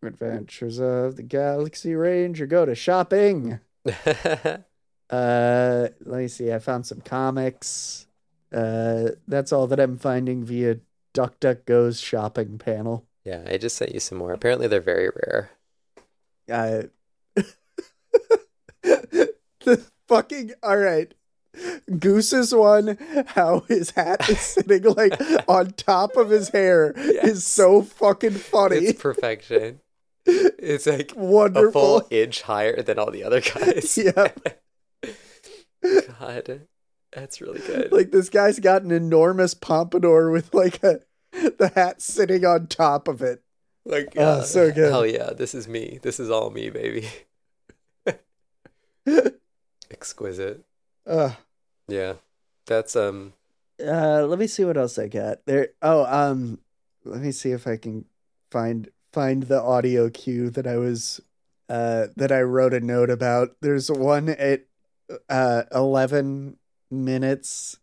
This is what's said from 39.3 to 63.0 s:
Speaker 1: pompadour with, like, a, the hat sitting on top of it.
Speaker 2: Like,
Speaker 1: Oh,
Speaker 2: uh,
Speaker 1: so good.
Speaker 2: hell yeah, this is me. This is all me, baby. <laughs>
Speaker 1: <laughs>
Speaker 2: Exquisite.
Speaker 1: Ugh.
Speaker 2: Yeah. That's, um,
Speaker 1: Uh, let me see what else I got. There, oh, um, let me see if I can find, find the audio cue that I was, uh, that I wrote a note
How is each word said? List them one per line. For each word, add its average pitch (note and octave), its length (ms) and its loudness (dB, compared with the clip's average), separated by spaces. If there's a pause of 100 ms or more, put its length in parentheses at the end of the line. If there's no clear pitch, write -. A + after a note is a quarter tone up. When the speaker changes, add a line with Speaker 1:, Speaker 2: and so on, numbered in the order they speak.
Speaker 1:
pompadour E3 760 2
with, E3 240 -2
like, F#3 280 2
a, F#3 180 4 (320)
the D4 420 0
hat F3+ 260 2
sitting F#3 460 0
on E3 220 4
top C#3+ 380 0
of C3+ 140 -6
it. B2 220 -4 (420)
Speaker 2:
Like, D3 320 -6
Speaker 1:
Oh, D3+ 60 2
Speaker 2:
uh, D3+ 200 4
Speaker 1:
so E3 300 4
good. D3+ 180 4
Speaker 2:
hell B2 160 2
yeah, A#2+ 280 -4
this A#2+ 200 -8
is A2+ 140 -12
me. A2+ 340 -10
This B2 160 -6
is A#2 120 -6
all A2 200 0
me, A2 200 -10
baby. A2+ 360 -8 (1000)
<laughs> - 80 -2 (920)
Speaker 1:
<laughs> - 840 -2
Speaker 2:
Exquisite. G2 760 -12 (420)
Speaker 1:
Ugh. D3+ 260 -2 (560)
Speaker 2:
Yeah. F#2+ 260 -6 (520)
That's, A2+ 300 -4
um, G2+ 380 -4 (440)
Speaker 1:
Uh, D3+ 480 0
let E3+ 120 -2
me A3 80 0
see G#3 180 -4
what E3 140 0
else B2 200 -4
I A2 100 -6
got. G#2+ 360 -8
There, C#3 240 0 (140)
oh, D3+ 240 2
um, C3 540 -2 (440)
let A2+ 160 -12
me C#3+ 100 -6
see C3 200 -6
if B2 160 -6
I A2+ 100 -4
can A2 300 -12 (440)
find, A2+ 380 -4 (240)
find C3+ 300 0
the C3 180 0
audio B2 480 2
cue A#2+ 420 -6
that B2+ 160 -8
I A#2+ 120 -4
was, A#2+ 420 -6 (480)
uh, A#2 380 -2 (100)
that C3+ 160 0
I C3 80 2
wrote B2+ 320 2
a B2+ 80 -2
note A#2+ 300 0